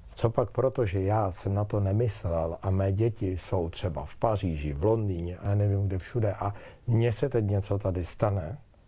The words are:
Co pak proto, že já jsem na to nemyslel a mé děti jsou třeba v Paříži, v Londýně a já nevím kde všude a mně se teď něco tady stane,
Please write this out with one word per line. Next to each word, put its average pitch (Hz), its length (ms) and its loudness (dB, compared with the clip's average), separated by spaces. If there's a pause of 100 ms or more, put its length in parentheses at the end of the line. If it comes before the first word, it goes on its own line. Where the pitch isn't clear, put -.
(140)
Co 113 160 2
pak 120 200 0
proto, 127 340 2
že 95 180 0
já 101 300 2
jsem 98 220 -2
na 101 100 0
to 101 160 0
nemyslel 87 800 0
a 98 80 0
mé 95 220 4
děti 98 460 0
jsou 87 300 -2
třeba 76 360 -4
v - 120 -12
Paříži, 85 560 0
v 71 120 -4
Londýně 92 540 0
a 104 100 -4
já 101 60 2
nevím 101 320 2
kde 95 120 -2
všude 107 360 -2
a 101 200 -4 (320)
mně 117 260 4
se 139 160 0
teď 113 160 2
něco 101 340 0
tady 90 260 -2
stane, 98 540 -2 (300)